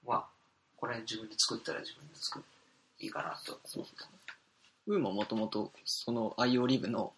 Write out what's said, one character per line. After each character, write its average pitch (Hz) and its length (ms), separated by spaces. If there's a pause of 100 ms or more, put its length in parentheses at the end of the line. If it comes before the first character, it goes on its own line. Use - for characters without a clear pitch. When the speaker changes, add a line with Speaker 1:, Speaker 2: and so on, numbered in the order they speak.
Speaker 1:
ま 117 80
あ、 - 120 (500)
こ 120 100
れ 117 140
自 113 160
分 110 120
で 107 100
作 - 220
っ - 40
た 80 80
ら - 80
自 - 140
分 73 140
で - 60
作 - 240
る。 - 60 (560)
い - 60
い - 40
か 73 120
な - 220
と。 - 200
Speaker 2:
そ - 160
う - 40
そ - 80 (120)
う。 - 40 (800)
ウ 208 80
ー 180 40
も 120 120
も 104 120
と 110 100
も 110 140
と 104 240 (120)
そ - 280
の 110 260
ア 123 80
イ 127 120
オ 123 80
リ 127 120
ブ - 100
の 110 300